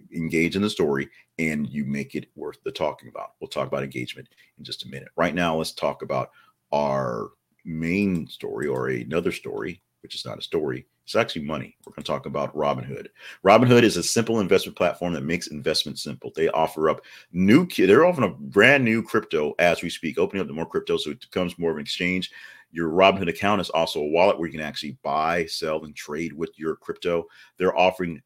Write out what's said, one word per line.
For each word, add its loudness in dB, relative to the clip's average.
engage 0
in 0
the 2
story 0
and -2
you -6
make -6
it -8
worth -12
the -6
talking -6
about. -14
We'll -10
talk -4
about -4
engagement -10
in -20
just -12
a -16
minute. -16
Right 0
now, 2
let's -4
talk -4
about -4
our -2
main 0
story -8
or -2
another -2
story, -10
which -16
is -10
not -12
a -14
story. -4
It's -6
actually -2
money. -8
We're -18
gonna -16
talk -6
about -6
Robinhood. -4
Robinhood 10
is 4
a -2
simple 0
investment 2
platform 0
that -4
makes -4
investment -4
simple. -10
They 0
offer 2
up -2
new 6
ki-, 2
they're 8
offering 2
a -14
brand 6
new 2
crypto -2
as 4
we -6
speak, -6
opening 0
up -4
to -10
more -4
crypto -2
so -4
it -10
becomes -4
more 0
of -4
an -8
exchange. -4
Your -2
Robinhood 6
account 0
is -6
also 0
a -2
wallet 4
where -4
you -8
can -10
actually -10
buy, -2
sell, -6
and -18
trade -8
with -8
your -4
crypto. -4
They're 0
offering 0